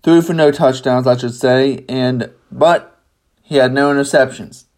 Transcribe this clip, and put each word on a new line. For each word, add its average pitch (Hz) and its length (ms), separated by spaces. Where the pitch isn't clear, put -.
Threw 165 180
for 175 100
no 151 200
touchdowns, 131 540
I 123 120
should 120 160
say, 131 520
and, 127 440
but 156 480
he 147 140
had 127 180
no 143 180
interceptions. 139 720